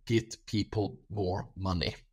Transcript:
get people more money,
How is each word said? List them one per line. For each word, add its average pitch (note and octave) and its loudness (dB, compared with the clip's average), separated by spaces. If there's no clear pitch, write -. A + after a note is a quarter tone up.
get A#2 2
people G2+ 0
more G2 -2
money, F2+ 0